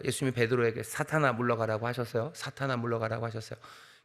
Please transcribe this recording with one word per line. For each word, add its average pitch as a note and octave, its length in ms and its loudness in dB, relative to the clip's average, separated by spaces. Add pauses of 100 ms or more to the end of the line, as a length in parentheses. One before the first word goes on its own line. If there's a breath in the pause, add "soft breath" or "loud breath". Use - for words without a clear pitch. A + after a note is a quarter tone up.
예수님이 C3 300 0
베드로에게 A#2 480 4
"사탄아, D3 520 2
물러가라고" A2+ 520 2
하셨어요. A#2+ 480 -2
"사탄아, C3+ 440 -4
물러가라고" A#2 480 0
하셨어요. A2+ 320 -8 (460 loud breath)